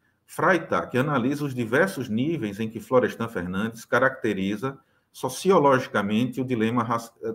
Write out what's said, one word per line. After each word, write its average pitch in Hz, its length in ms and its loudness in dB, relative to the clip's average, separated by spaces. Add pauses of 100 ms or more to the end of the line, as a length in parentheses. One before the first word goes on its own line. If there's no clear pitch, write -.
(260)
Freitag 160 720 0
analisa 143 460 0
os 135 100 -4
diversos 127 540 0
níveis 113 520 -2
em 110 80 -4
que 107 100 -10
Florestan 113 500 2
Fernandes 95 580 -4
caracteriza 120 920 -2 (320)
sociologicamente 127 1300 2
o 127 40 -2
dilema 117 380 0
raci-, 117 300 -4 (220)